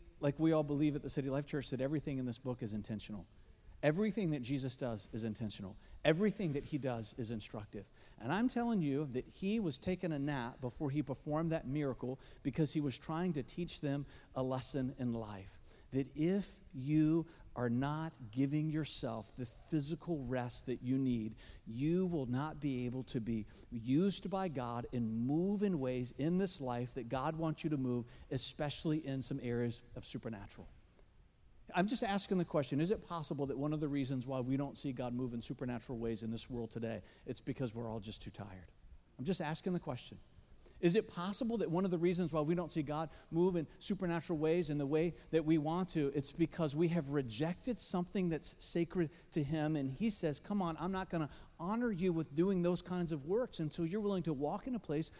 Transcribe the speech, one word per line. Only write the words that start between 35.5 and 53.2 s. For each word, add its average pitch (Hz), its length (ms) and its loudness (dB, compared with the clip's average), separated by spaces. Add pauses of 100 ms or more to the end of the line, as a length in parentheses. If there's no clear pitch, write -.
ways 113 260 -2
in 113 80 -2
this 113 180 -6
world 120 200 -4
today, 113 320 -4 (240)
it's - 160 -6
because 127 320 -2
we're 117 160 -4
all 110 100 -4
just 104 220 -8
too - 80 -10
tired? 95 420 -12 (460)
I'm 127 80 -6
just 180 160 0
asking 160 320 -2
the 175 60 0
question. - 380 -8 (640)
Is 175 160 6
it - 120 4
possible 208 500 -2
that 170 120 2
one 180 160 4
of 185 60 2
the 180 60 2
reasons 170 340 4
why 160 100 4
we 151 120 4
don't 175 180 0
see 160 120 0
God 151 260 -2 (220)
move 175 240 4
in 165 100 2 (140)
supernatural 170 580 0
ways 160 320 4
in 147 80 2
the 143 80 2
way 156 300 4 (160)
that 160 120 6
we 160 140 6
want 165 320 2
to, 143 260 2
it's 143 160 0
because 160 440 2
we 170 140 6
have 160 200 0
rejected 143 720 0
something 180 500 0
that's - 300 -4
sacred 170 500 0 (220)
to 156 120 2
him, 151 320 2
and 135 160 0
he 208 200 0
says, 156 280 0
"Come 202 220 0
on, 165 180 0
I'm 175 120 0
not 190 180 -2
gonna 156 200 0 (300)
honor 220 320 0
you 180 220 2
with 156 220 0
doing 180 260 4
those 175 220 2
kinds 175 280 -2
of 143 140 -4